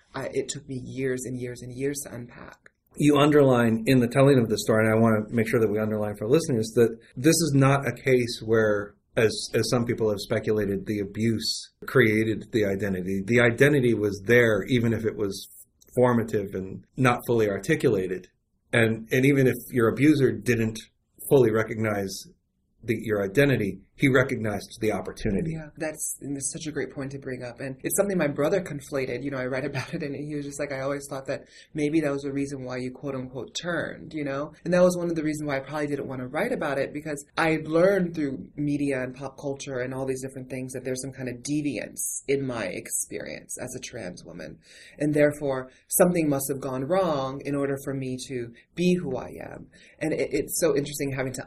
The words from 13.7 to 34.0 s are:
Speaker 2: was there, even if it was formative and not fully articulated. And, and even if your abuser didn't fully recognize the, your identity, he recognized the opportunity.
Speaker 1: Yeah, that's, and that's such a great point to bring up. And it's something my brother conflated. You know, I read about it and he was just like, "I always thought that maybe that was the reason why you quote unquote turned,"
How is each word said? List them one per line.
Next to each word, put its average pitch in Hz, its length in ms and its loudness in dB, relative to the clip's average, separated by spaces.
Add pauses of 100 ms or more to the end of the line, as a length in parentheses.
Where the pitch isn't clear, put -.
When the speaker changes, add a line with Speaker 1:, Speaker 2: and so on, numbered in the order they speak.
Speaker 2:
was 104 320 -2
there, 113 400 6
even 117 280 2
if 110 120 -2
it 107 120 -2
was 101 320 -6 (460)
formative 110 600 2
and 95 300 -8 (120)
not 123 300 2
fully 113 220 2
articulated. 98 800 0 (440)
And, 113 400 2
and 131 120 4
even 135 220 6
if 120 100 2 (140)
your 117 180 4
abuser 131 440 4
didn't 113 460 0 (500)
fully 127 220 6
recognize 107 760 -2 (560)
the, 110 180 0
your 104 220 0
identity, 107 580 2 (220)
he 143 60 6
recognized 110 720 0
the 107 100 0
opportunity. 98 640 -2
Speaker 1:
Yeah, 156 240 -10
that's, 156 440 -8
and 139 140 -8
that's 139 180 -6
such 160 140 -10
a 147 60 -8
great 143 200 -6
point 135 200 -10
to 139 60 -10
bring 127 260 -10
up. 120 160 -12
And 131 240 -8
it's 147 120 -2
something 196 220 2
my 151 80 2
brother 147 340 0
conflated. 135 640 -6
You 139 80 -6
know, 135 80 -6
I 127 60 -4
read 131 200 -4
about 139 300 -6
it 170 80 -6
and 139 140 -6
he 147 180 -8
was 143 100 -6
just 143 140 -10
like, 143 140 -6
"I 135 80 -6
always 143 280 -4
thought 135 180 -10
that 135 180 -6 (280)
maybe 151 280 0
that 147 100 2
was 139 120 -4
the 139 100 -6
reason 139 320 -4
why 127 140 -6
you 127 120 -4
quote 135 240 -8
unquote 127 400 -10
turned," - 580 -6